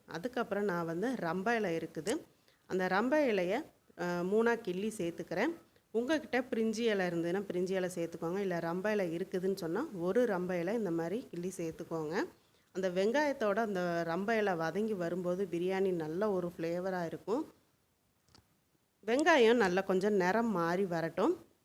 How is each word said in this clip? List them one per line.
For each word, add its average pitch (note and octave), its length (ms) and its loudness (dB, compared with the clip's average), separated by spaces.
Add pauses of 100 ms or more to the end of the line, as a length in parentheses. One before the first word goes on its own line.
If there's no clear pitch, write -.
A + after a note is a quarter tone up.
அதுக்கப்புறம் G#3 580 -4
நான் F3 220 0
வந்து F3+ 280 -2
ரம்ப F#3+ 420 0
இலை F#3 220 0
இருக்குது, E3 440 -4 (460)
அந்த F#3 200 0
ரம்ப B3+ 400 4
இலையை, G3+ 360 0 (360)
ஆ, F3 220 -2
மூணா A3+ 340 4
கிள்ளி G#3 420 -4
சேர்த்துக்கிறேன். F3 560 -2 (380)
உங்ககிட்ட B3 480 0
பிரிஞ்சி A3+ 400 0
இலை G#3 280 2
இருந்ததுன்னா F3 360 0 (100)
பிரிஞ்சி F3+ 160 0
இலை F#3 260 0
சேர்த்துக்கோங்க. E3+ 420 -4
இல்லை F#3+ 200 -2
ரம்ப F3 340 -2
இலை F#3 240 -2
இருக்குதுன்னு F#3 400 -2
சொன்னா F3+ 300 -4
ஒரு G3 400 0
ரம்ப F3+ 340 -2
இலை F3 140 -2
இந்த G#3 180 -2
மாதிரி E3 380 -4
கிள்ளி F3 280 -8
சேர்த்துக்கோங்க. E3 640 -4 (480)
அந்த F#3+ 180 -2
வெங்காயத்தோட A3+ 640 2
அந்த F3+ 520 0
ரம்ப G3 300 0
இலை G3+ 160 2
வதங்கி E3+ 400 0
வரும்போது F3+ 580 -2
பிரியாணி F#3 400 2
நல்ல F3 400 0
ஒரு F3 260 -2
ஃப்ளேவரா F3 480 -4
இருக்கும். F#3+ 480 -4 (1500)
வெங்காயம் B3+ 520 6
நல்லா F#3+ 240 4
கொஞ்சம் F#3+ 320 2
நிறம் G#3 380 4
மாறி F3 340 0
வரட்டும். F3 520 0 (280)